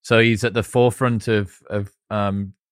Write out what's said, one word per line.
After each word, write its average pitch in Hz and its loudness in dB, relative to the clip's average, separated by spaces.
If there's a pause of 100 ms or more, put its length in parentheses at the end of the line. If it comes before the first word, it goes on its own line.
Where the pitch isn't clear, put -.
So 117 2
he's 113 2
at 117 -2
the 110 -2
forefront 120 0
of, 104 -2
of, 101 -6 (200)
um, 101 -4 (180)